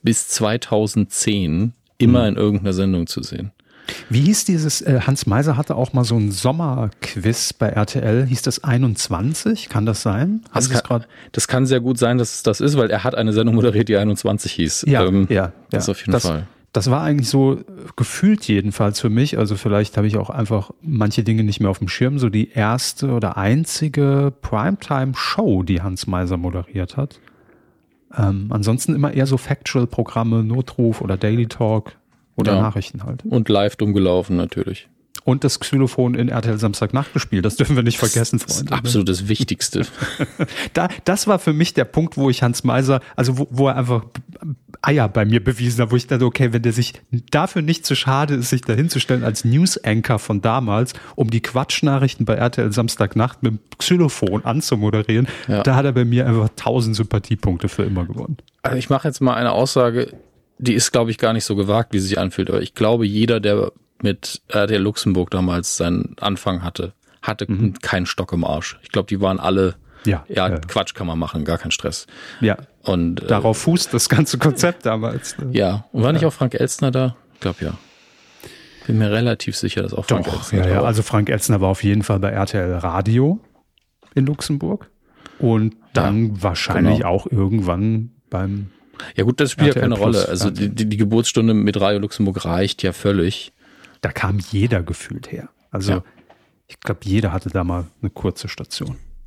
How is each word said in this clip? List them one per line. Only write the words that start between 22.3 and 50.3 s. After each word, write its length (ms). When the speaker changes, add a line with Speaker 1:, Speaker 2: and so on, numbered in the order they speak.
Speaker 2:
erste 600
oder 260
einzige 1040
Primetime-Show, 1200
die 180
Hans 260
Meiser 300
moderiert 600
hat. 220
Ähm, 360
ansonsten 440
immer 160
eher 140
so 120
Factual-Programme, 1040
Notruf 580
oder 160
Daily 300
Talk 480
oder 200
Speaker 1:
Ja. 60
Speaker 2:
Nachrichten 420
halt. 220
Speaker 1:
Und 240
live 260
dumm 180
gelaufen 420
natürlich. 520
Speaker 2:
Und 220
das 140
Xylophon 560
in 120
R 140
T 80
L 80
Samstagnacht 560
gespielt, 320
das 100
dürfen 220
wir 60
nicht 180
Speaker 1:
Das 100
Speaker 2:
vergessen, 260
Speaker 1:
ist 140
Speaker 2:
Freunde, 220
ne? 40
Speaker 1:
absolut 300
das 220
Wichtigste. 560
Speaker 2:
<laughs> 460
Da, 160
das 220
war 120
für 140
mich 200
der 120
Punkt, 320
wo 120
ich 140
Hans 200
Meiser, 360
also 220
wo, 140
wo 160
er 100
einfach 260
Eier 260
bei 160
mir 180
bewiesen 400
hat, 100
wo 40
ich 120
dachte, 180
okay, 260
wenn 120
der 100
sich 200
dafür 320
nicht 240
zu 100
schade 380
ist, 160
sich 140
dahinzustellen 600
als 220
News-Anchor 720
von 220